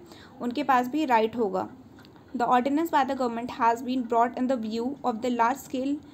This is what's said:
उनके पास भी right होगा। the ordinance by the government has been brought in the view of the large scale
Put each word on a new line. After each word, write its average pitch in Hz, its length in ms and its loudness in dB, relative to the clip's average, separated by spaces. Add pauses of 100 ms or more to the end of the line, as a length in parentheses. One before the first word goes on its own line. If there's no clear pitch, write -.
(400)
उनके 247 220 -4
पास 247 260 2
भी 302 160 0
right 226 320 2
होगा। 196 320 -2 (680)
the 233 120 0
ordinance 277 420 2
by 269 200 2
the 269 80 -2
government 240 320 -4 (100)
has 233 280 2
been 254 200 -2
brought 233 300 2
in 254 120 0
the 247 160 0
view 226 180 -4 (220)
of 247 80 0
the 247 160 -4
large 240 280 2
scale 269 380 -4 (180)